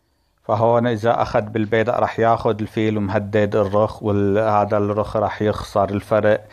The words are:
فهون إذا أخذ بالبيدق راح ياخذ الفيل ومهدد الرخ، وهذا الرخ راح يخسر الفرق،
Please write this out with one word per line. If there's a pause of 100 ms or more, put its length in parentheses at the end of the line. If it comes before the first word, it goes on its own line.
(440)
فهون
إذا
أخذ
بالبيدق
راح
ياخذ
الفيل
ومهدد
الرخ،
وهذا
الرخ
راح
يخسر
الفرق،